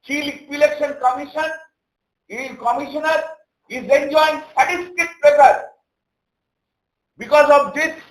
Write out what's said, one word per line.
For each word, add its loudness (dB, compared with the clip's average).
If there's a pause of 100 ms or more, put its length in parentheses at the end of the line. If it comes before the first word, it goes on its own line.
Chief -8
Election -2
Commission, -4 (760)
in -12
commissioner -4 (460)
is -10
enjoying 0 (160)
sadistic -4 (120)
pleasure 6 (1500)
because 2
of 4
this -4 (160)